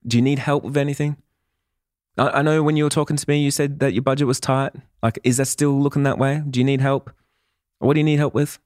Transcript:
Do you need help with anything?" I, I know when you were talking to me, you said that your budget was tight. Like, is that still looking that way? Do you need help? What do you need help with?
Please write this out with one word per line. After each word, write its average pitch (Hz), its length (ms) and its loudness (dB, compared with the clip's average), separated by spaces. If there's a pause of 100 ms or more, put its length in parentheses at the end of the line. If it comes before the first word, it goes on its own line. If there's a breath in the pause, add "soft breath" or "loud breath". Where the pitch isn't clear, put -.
Do 113 100 0
you 120 60 4
need 135 160 2
help 143 260 -2
with 139 120 -6
anything?" 143 400 -2 (1000)
I, 131 220 2
I 143 40 2
know 156 200 2
when 151 140 2
you 151 80 2
were 143 60 0
talking 151 260 -2
to - 120 -6
me, 147 140 2
you 143 80 2
said 143 300 -2
that 139 140 0
your 120 80 0
budget 135 260 0
was 127 120 -2
tight. 135 320 -2 (300)
Like, 113 200 -2
is 123 140 2
that 139 100 0
still 139 340 0
looking 143 240 0
that - 140 0
way? 139 300 0
Do 123 120 -2
you 123 40 4
need 139 160 0
help? 139 300 -2 (680)
What 139 160 2
do 151 60 2
you 151 40 2
need 151 140 2
help 147 140 0
with? 143 340 -2